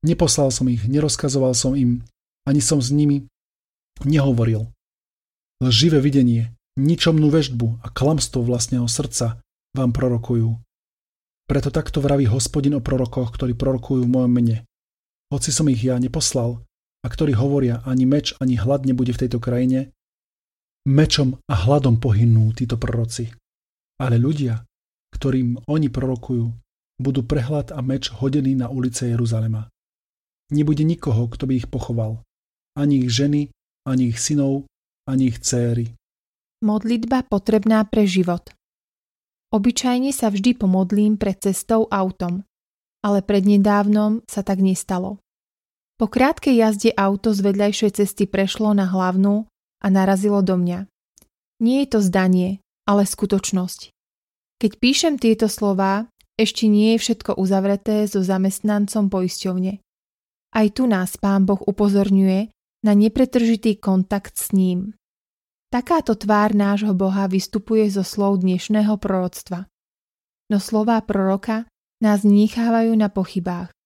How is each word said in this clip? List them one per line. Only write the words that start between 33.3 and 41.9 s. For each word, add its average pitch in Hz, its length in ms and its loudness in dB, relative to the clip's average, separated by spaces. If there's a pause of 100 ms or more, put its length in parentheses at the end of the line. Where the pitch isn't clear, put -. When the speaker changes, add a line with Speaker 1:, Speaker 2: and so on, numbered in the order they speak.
Speaker 1:
ani 127 240 0
ich 117 80 -4
synov, 139 480 -2 (400)
ani 131 240 0
ich 117 160 -8
céry. 117 480 -2 (720)
Speaker 2:
Modlitba 226 640 -2
potrebná 214 560 2
pre 214 160 0
život. 180 480 0 (1040)
Obyčajne 247 560 0
sa 226 240 -2
vždy 240 240 0
pomodlím 202 560 2
pred 196 240 -2
cestou 220 560 0